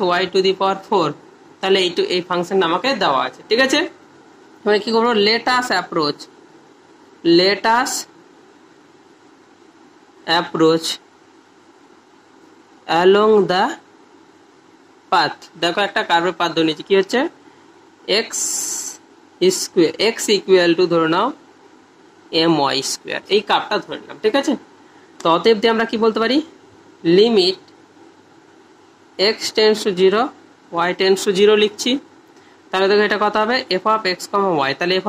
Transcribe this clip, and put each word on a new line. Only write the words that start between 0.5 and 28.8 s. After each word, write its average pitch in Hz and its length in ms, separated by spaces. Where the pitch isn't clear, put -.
power 190 160
four। 175 200
তাহলে 196 260
এই 175 100
তো, 202 60
এই 180 140
ফাংশনটা 180 400
আমাকে 180 200
দেওয়া 139 240
আছে। - 220
ঠিক 226 160
আছে, 277 140
এবার 208 200
কি - 120
করবো? 233 160
Let 233 180
us 247 100
approach, 160 400
let 196 220
us 269 120
approach 160 460
along 202 320
the 185 140
path। 160 260
দেখো, 170 260
একটা 220 220
কার্ভের 175 300
পাথ 175 160
ধরে 160 120
নিয়েছি। 156 220
কি 196 100
হচ্ছে? 196 200
এক্স - 220
স্কয়ার, 165 300
x - 20
equal 185 420
to 185 60
ধরে 165 220
নাও 202 120
এম 165 180
ওয়াই 135 180
স্কয়ার, - 280
এই 214 160
কার্ভটা 196 340
ধরে 165 180
নিলাম। 139 220
ঠিক 214 180
আছে, 269 120
তো - 40
অতএব 214 260
দিয়ে 226 140
আমরা 220 160
কি 233 140
বলতে 220 180
পারি? 233 140
limit 202 420